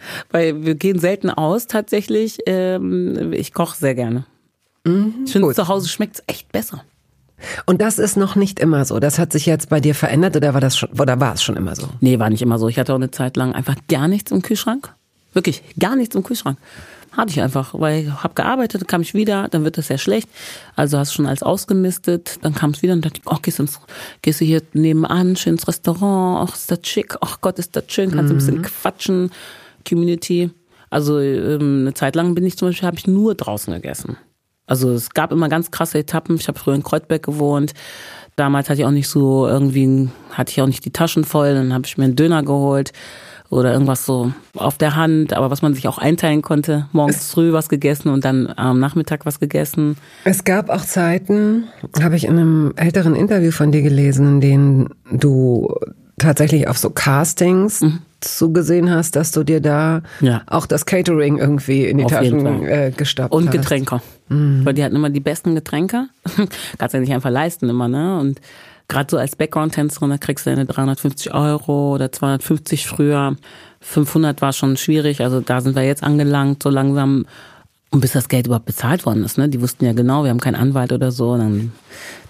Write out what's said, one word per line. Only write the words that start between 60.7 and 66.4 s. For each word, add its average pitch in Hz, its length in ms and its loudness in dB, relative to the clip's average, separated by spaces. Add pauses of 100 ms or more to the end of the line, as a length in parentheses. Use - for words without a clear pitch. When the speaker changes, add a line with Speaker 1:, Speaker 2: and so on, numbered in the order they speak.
Speaker 2:
Catering 160 520 2
irgendwie 135 460 2
in 117 140 2
die 135 60 2
Speaker 1:
Auf 131 180 2
jeden 123 200 4
Speaker 2:
Taschen, - 200 0
Speaker 1:
Fall. 73 60 -4
Speaker 2:
äh, 139 240 2
gestopft 131 420 -4
Speaker 1:
Und 160 140 4
Speaker 2:
hast. 131 40 0
Speaker 1:
Getränke. 135 480 -2 (300)
Speaker 2:
Mhm. 139 340 2
Speaker 1:
Weil 139 100 2
die 147 80 0
hatten 135 140 0
immer 147 140 0
die 143 100 -2
besten 156 340 -2
Getränke. 180 520 -2 (180)
<laughs> - 540 -4